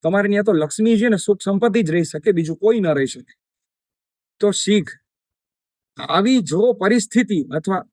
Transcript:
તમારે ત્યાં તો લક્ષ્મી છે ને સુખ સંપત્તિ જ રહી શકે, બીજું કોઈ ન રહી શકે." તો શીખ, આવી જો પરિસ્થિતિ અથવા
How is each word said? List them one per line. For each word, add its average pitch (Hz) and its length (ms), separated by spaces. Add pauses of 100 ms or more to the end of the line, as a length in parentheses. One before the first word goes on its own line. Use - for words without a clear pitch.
તમારે 202 260
ત્યાં 202 140
તો 208 100
લક્ષ્મી 208 440
છે 233 100
ને 214 100
સુખ 196 260
સંપત્તિ 196 400
જ 156 80
રહી 170 120
શકે, 156 280
બીજું 165 260
કોઈ 226 220
ન 185 80
રહી 139 180
શકે." - 340 (1000)
તો 208 120
શીખ, 196 380 (1200)
આવી 226 320
જો 190 320
પરિસ્થિતિ 202 720 (100)
અથવા 180 380